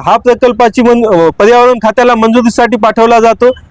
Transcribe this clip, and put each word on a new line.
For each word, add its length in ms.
हा 120
प्रकल्पाची 640
मन-, 340
अ, 140
पर्यावरण 440
खात्याला 420
मंजुरीसाठी 640
पाठवला 420
जातो 320